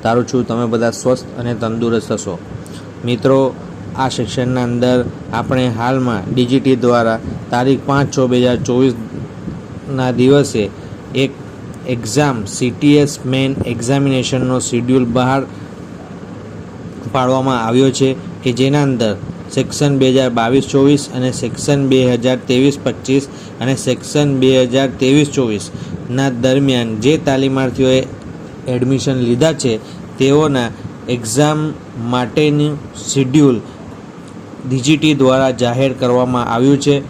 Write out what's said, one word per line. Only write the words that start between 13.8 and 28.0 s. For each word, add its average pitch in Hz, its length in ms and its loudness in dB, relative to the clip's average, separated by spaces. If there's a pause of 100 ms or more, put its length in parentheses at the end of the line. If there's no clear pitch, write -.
શિડ્યુલ 123 460 2
બહાર 127 360 2 (1700)
પાડવામાં 131 520 2
આવ્યો 127 260 4
છે 131 220 2 (300)
કે 120 180 0
જેના 143 300 4
અંદર 110 200 0 (420)
સેક્શન 143 460 0
બે 131 160 6
હજાર 131 140 4
બાવીસ 120 420 2
ચોવીસ 143 320 4 (120)
અને 127 160 0
સેક્શન 135 580 0
બે 131 100 6 (240)
હજાર 127 140 2 (100)
ત્રેવીસ 135 360 4
પચીસ 131 420 0 (360)
અને 127 140 -2
સેક્શન 139 680 0
બે 131 100 6 (220)
હજાર 135 160 2 (100)
ત્રેવીસ 143 380 4
ચોવીસના 123 920 -4 (140)
દરમિયાન 131 480 2 (140)
જે 151 100 6 (100)
તાલીમાર્થીઓએ 131 720 2 (760)